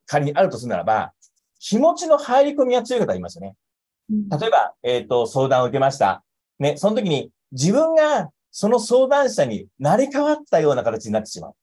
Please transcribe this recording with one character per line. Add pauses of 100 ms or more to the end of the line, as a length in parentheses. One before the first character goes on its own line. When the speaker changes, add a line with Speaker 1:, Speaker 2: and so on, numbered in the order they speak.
Speaker 1:
仮
に
あ
る
と
す
る
な
ら
ば、 (460)
気
持
ち
の
入
り
込
み
が
強
い
方
い
ま
す
よ
ね。 (560)
Speaker 2:
う
ん。
Speaker 1:
例
え
ば、 (100)
え
っ
と、
相
談
を
受
け
ま
し
た。 (340)
ね、
そ
の
時
に (220)
自
分
が (200)
そ
の
相
談
者
に (120)
成
り
代
わ
っ (120)
た
よ
う
な
形
に
な
っ
て
し
ま
う。